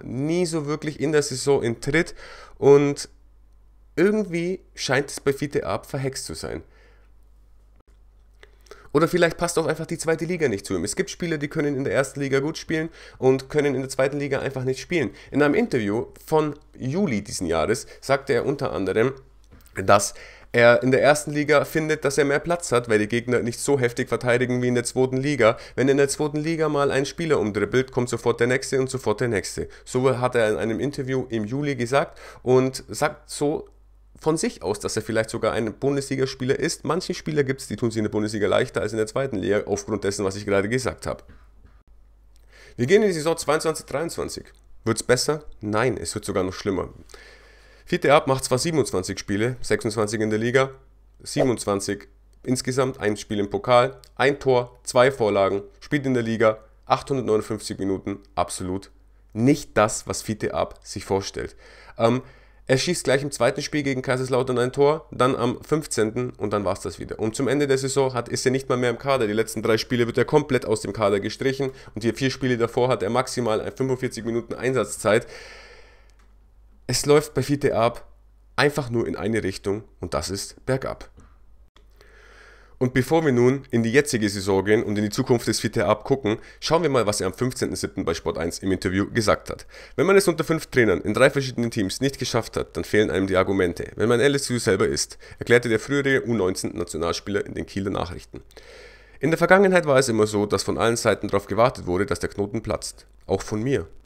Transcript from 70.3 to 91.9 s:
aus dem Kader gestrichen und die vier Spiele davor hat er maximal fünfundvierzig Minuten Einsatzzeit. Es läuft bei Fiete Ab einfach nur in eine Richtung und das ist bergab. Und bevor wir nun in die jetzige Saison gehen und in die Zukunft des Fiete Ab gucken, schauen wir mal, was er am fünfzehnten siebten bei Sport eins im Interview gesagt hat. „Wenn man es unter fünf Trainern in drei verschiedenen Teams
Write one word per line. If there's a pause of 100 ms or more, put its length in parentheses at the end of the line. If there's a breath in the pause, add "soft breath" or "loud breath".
aus
dem
Kader
gestrichen (220 loud breath)
und
die
vier
Spiele
davor
hat
er
maximal (160)
fünfundvierzig
Minuten
Einsatzzeit. (1600 loud breath)
Es
läuft
bei
Fiete
Ab (520)
einfach
nur
in
eine
Richtung (160)
und
das
ist
bergab. (1700 soft breath)
Und
bevor
wir
nun
in
die
jetzige
Saison
gehen
und
in
die
Zukunft
des
Fiete
Ab
gucken, (200 loud breath)
schauen
wir
mal,
was
er
am
fünfzehnten
siebten
bei
Sport
eins
im
Interview
gesagt
hat. (300 loud breath)
„Wenn
man
es
unter
fünf
Trainern
in
drei
verschiedenen
Teams